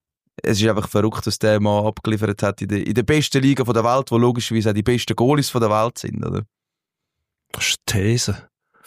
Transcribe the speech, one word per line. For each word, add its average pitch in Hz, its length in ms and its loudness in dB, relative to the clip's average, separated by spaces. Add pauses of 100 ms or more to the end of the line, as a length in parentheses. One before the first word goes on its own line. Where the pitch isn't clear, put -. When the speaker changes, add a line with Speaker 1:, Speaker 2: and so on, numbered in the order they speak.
(420)
Speaker 1:
es 101 180 0
ist 110 80 4
einfach 107 200 0
verrückt, 104 380 0
was 110 120 -4
der 107 220 2
Mann 104 260 0
abgeliefert 104 560 -4
hat 101 200 -2
in 98 60 -8
der, 101 160 -4
in 107 100 -4
der 110 100 0
besten 147 380 2
Liga 131 220 4
von 113 100 0
der 110 100 2
Welt, 127 260 0
wo 117 80 2
logischerweise 117 520 2
auch 101 40 0
die 104 80 0
besten 117 320 0
Goalies 139 360 2
von 120 100 -2
der 110 100 2
Welt 107 280 0
sind, - 260 -8
oder? 95 180 -4 (1120)
Speaker 2:
Das - 160 -6
ist - 100 -2 (140)
eine 92 100 0
These. 104 460 -2 (380)